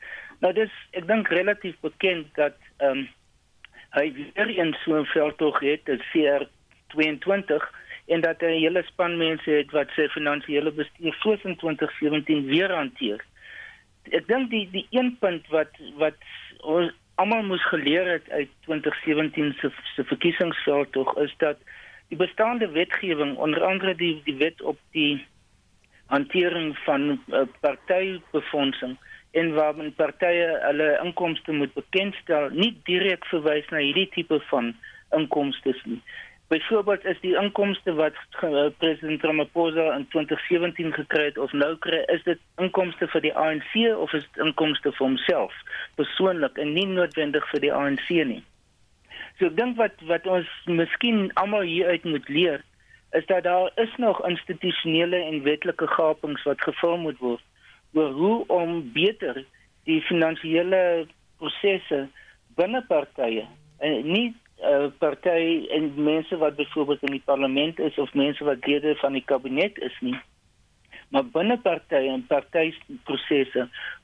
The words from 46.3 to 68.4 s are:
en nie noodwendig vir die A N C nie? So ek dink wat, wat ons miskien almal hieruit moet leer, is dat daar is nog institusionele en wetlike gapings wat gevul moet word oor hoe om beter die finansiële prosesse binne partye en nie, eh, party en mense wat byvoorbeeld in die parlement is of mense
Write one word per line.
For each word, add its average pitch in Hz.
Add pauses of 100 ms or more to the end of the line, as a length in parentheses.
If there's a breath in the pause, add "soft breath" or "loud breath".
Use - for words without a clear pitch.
en 147
nie 185
noodwendig 160
vir 147
die 139
A 139
N 139
C 160
nie? 117 (960 loud breath)
So 185
ek 160
dink 247
wat, 220
wat 165
ons 180 (180)
miskien 190
almal 202
hieruit 175
moet 151
leer, 147 (480 soft breath)
is -
dat 185
daar 180
is 226
nog 220
institusionele 170
en 156
wetlike 151
gapings 156
wat 139
gevul 170
moet 156
word 123 (500 soft breath)
oor 151
hoe 196
om 170
beter 147 (400 soft breath)
die 160
finansiële 165 (320)
prosesse 156 (460 soft breath)
binne 220
partye 123 (320)
en 147
nie, 226 (280)
eh, 143 (120)
party 165
en 151
mense 151
wat 151
byvoorbeeld 147
in 139
die 135
parlement 139
is 156
of 143
mense 143